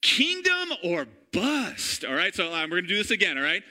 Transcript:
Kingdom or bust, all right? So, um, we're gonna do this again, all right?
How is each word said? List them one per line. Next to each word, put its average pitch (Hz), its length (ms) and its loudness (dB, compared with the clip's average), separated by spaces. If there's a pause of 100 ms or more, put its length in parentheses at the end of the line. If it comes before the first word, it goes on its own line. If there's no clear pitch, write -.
Kingdom 359 680 2 (120)
or 170 220 0 (260)
bust, 240 720 -2
all 131 100 -4
right? 175 200 2
So, 165 180 -2
um, 160 180 -2
we're 170 80 0
gonna 180 100 -2
do 190 80 2
this 208 140 0
again, 190 260 2
all 135 80 -2
right? 170 260 0